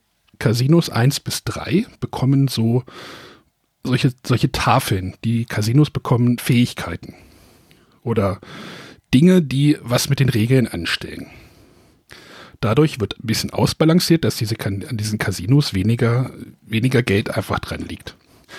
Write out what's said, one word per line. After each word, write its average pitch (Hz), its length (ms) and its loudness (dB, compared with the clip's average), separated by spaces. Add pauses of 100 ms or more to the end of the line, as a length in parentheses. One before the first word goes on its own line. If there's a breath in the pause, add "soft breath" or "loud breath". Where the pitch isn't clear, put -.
(380)
Casinos 135 500 2
eins 123 300 0
bis - 240 -8
drei - 420 -2 (140)
bekommen 139 480 0
so 117 380 0 (1000 loud breath)
solche, 127 300 0 (120)
solche 127 280 0
Tafeln. 101 720 0
Die 113 220 -2
Casinos 117 440 2
bekommen 120 480 0
Fähigkeiten - 760 -2 (920 soft breath)
oder 101 360 0 (720 loud breath)
Dinge, 180 300 6
die 143 380 2
was 120 280 -2
mit 139 120 0
den 127 80 2
Regeln 120 400 2
anstellen. - 580 -8 (1300 loud breath)
Dadurch 127 400 2
wird - 180 -4
ein - 80 -12
bisschen - 240 -2
ausbalanciert, 165 760 2
dass - 120 0
diese 107 200 -4
Kan-, 98 320 -6
an 123 80 -6
diesen 104 220 -4
Casinos 104 560 0
weniger, 117 560 0 (320)
weniger 117 400 0
Geld 101 340 -2
einfach - 240 -4
dran - 220 -10
liegt. - 340 -14 (420 loud breath)